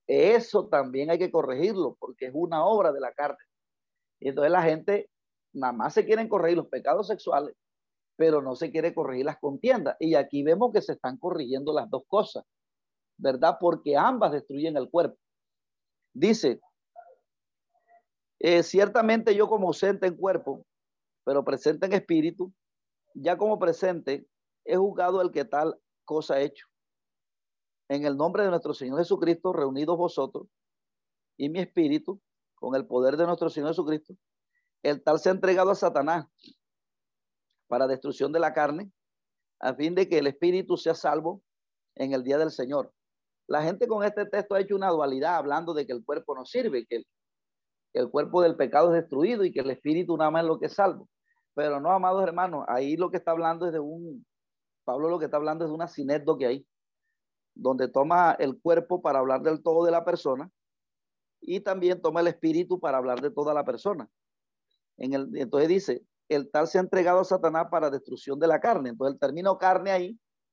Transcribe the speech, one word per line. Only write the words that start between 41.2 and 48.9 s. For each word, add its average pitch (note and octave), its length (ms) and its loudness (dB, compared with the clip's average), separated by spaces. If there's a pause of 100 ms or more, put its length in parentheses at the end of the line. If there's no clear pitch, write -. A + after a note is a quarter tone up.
en C3+ 160 -4
el C3 120 -2
día C#3 140 0
del D#3+ 120 0
Señor". C3+ 420 -6 (560)
La D3 140 0
gente F#3+ 260 -2
con G#3+ 160 -2
este G#3 220 -2
texto G3+ 280 -4
ha F#3+ 60 2
hecho G3 160 -2
una G3 140 0
dualidad, D3+ 460 0
hablando D#3+ 380 -4
de D3 100 -2
que B2+ 80 -10
el A#2+ 120 -10
cuerpo D3+ 300 -6
no C3 100 -14
sirve, C#3+ 420 -4
que A#2+ 100 -6
el, A2+ 100 -8 (840)
que C3 80 -2
el B2 80 0
cuerpo D3 320 0
del E3 160 4
pecado D#3 380 4